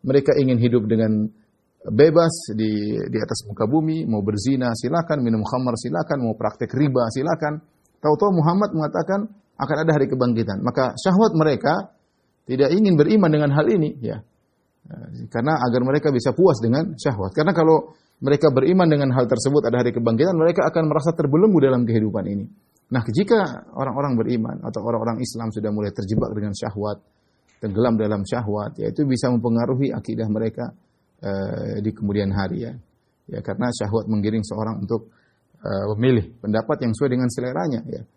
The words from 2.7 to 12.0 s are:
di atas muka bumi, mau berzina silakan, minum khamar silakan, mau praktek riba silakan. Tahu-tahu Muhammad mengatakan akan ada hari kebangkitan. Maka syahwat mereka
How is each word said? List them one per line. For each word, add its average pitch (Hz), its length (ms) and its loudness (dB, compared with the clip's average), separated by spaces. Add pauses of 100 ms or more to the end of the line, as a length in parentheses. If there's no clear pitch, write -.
di 110 240 -4
atas - 240 -8
muka 107 240 -4
bumi, 156 400 0
mau 104 160 0
berzina 117 480 -2
silakan, 151 480 -2
minum 113 240 0
khamar 123 320 -2
silakan, 139 480 -4
mau 110 80 -2
praktek 110 400 -4
riba 131 400 0
silakan. 151 480 -4 (400)
Tahu-tahu 185 320 2
Muhammad 175 400 2
mengatakan 180 560 -4 (240)
akan 139 220 -4 (100)
ada 160 80 4
hari 135 160 2
kebangkitan. 113 560 -2
Maka 127 320 -2
syahwat 190 400 2
mereka 156 560 0 (520)